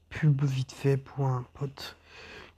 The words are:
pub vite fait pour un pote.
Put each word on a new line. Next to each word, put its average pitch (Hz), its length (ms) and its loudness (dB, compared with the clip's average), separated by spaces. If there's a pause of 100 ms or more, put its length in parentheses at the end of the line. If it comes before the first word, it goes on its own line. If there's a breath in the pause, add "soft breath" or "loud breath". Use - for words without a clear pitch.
(100)
pub 143 340 4
vite 131 280 0
fait 139 260 2
pour 135 300 -4
un 123 260 -2
pote. - 420 -8 (600 loud breath)